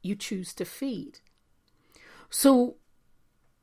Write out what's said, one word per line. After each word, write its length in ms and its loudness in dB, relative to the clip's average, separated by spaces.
you 120 -4
choose 380 -8
to 120 -8
feed." 540 -8
So 460 4